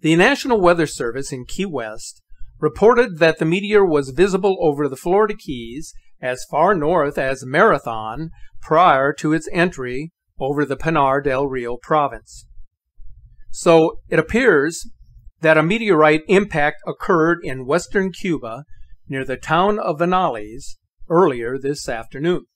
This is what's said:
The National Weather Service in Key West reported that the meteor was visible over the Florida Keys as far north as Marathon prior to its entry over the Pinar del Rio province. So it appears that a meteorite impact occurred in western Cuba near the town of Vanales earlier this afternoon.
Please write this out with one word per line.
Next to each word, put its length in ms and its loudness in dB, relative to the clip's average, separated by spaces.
The 160 2
National 420 2
Weather 280 4
Service 440 -8
in 140 -10
Key 220 -6
West 560 -10
reported 600 2
that 200 4
the 60 -2
meteor 400 2
was 320 0
visible 460 2
over 260 0
the 80 -6
Florida 420 0
Keys 540 -12
as 280 -6
far 240 4
north 440 0
as 260 -4
Marathon 840 0
prior 560 4
to 160 0
its 180 -4
entry 580 -2
over 240 -2
the 120 -4
Pinar 440 0
del 260 -2
Rio 300 -6
province. 680 -4
So 480 4
it 100 0
appears 680 2
that 160 6
a 40 4
meteorite 680 4
impact 580 2
occurred 560 0
in 240 -10
western 440 -2
Cuba 540 -6
near 200 -6
the 100 -6
town 420 0
of 200 -4
Vanales 760 -4
earlier 480 2
this 320 -6
afternoon. 640 -4